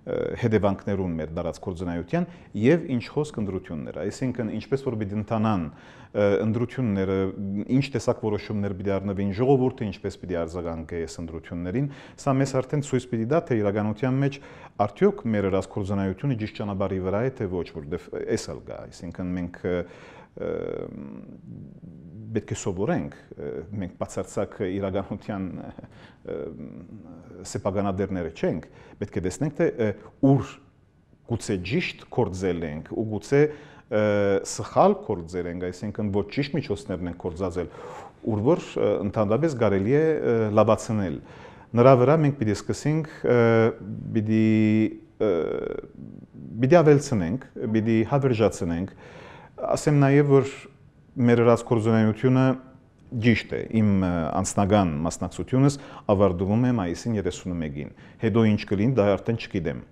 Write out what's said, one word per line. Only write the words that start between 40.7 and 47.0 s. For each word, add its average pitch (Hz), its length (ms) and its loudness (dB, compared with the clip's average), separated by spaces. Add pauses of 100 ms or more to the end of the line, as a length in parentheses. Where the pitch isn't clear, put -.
Նրա 127 200 12
վրա 135 220 6
մենք 139 160 2
պիտի 107 220 0
սկսենք, 151 540 -4 (120)
ը, 120 120 6 (760)
պիտի, 110 320 2 (720)
ը, 110 120 2 (1300)
պիտի 143 220 8
ավելցնենք, 127 640 4 (280)